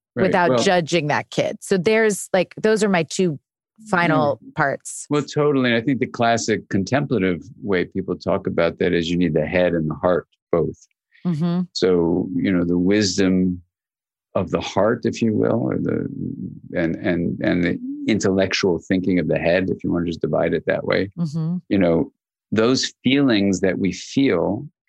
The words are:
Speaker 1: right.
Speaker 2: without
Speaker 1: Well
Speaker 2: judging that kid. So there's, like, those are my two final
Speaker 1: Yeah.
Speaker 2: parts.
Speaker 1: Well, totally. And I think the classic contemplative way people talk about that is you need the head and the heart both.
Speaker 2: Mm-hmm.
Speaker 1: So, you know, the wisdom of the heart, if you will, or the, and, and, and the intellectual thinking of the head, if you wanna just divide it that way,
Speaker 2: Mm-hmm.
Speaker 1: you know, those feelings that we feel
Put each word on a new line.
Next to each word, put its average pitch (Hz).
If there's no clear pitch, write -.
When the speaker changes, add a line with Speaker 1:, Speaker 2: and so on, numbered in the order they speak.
Speaker 1:
right. -
Speaker 2:
without 175
Speaker 1:
Well 120
Speaker 2:
judging 170
that 117
kid. -
So -
there's, 220
like, 185
those 214
are 214
my 180
two 160
final 160
Speaker 1:
Yeah. 135
Speaker 2:
parts. -
Speaker 1:
Well, 147
totally. 147
And 117
I 117
think 120
the 120
classic 117
contemplative 98
way 92
people 92
talk 95
about 85
that 90
is 85
you 87
need 85
the 76
head 90
and 78
the 78
heart 87
both. 80
Speaker 2:
Mm-hmm. 175
Speaker 1:
So, 87
you 90
know, 87
the 87
wisdom 92
of 90
the 85
heart, 107
if -
you 110
will, 113
or -
the, -
and, 82
and, 87
and 90
the -
intellectual 95
thinking 92
of 78
the 80
head, 87
if -
you -
wanna 85
just 82
divide 80
it 80
that -
way, 95
Speaker 2:
Mm-hmm. 165
Speaker 1:
you 101
know, 85
those 117
feelings 110
that 95
we 95
feel 104